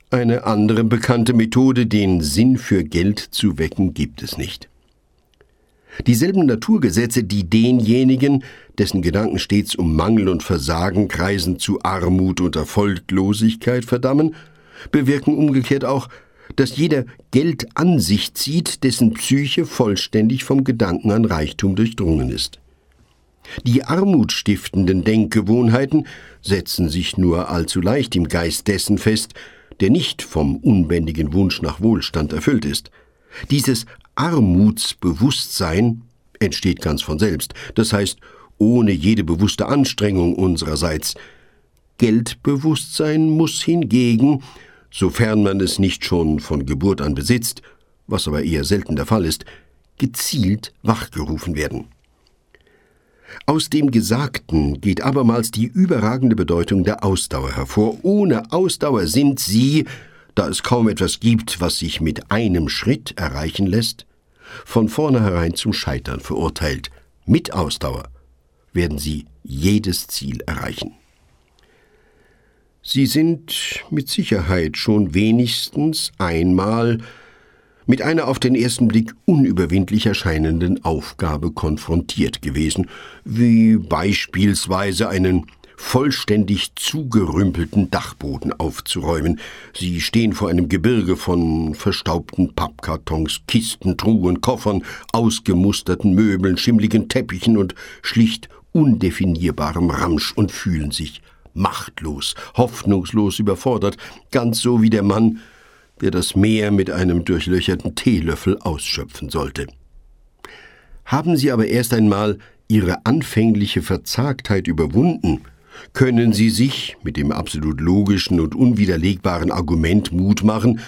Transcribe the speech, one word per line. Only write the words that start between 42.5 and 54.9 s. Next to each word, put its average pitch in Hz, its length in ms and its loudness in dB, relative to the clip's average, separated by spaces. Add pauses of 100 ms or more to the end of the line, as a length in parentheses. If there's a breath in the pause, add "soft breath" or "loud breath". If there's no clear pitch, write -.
muss 156 320 0
hingegen, 127 800 2 (500 loud breath)
sofern 107 500 2
man 98 180 2
es 92 180 -2
nicht 95 260 0
schon 78 360 0
von 71 260 -4
Geburt 76 340 0
an 73 140 -2
besitzt, 117 480 -2 (440 soft breath)
was - 220 -4
aber 76 160 -2
eher 78 200 -2
selten 80 320 -2
der 69 100 -4
Fall 107 180 0
ist, - 200 -4 (540 loud breath)
gezielt - 720 -2 (100)
wachgerufen 82 720 -4
werden. 69 300 -6 (1600 loud breath)
Aus 156 240 0
dem 147 200 2
Gesagten 98 880 0
geht 95 200 0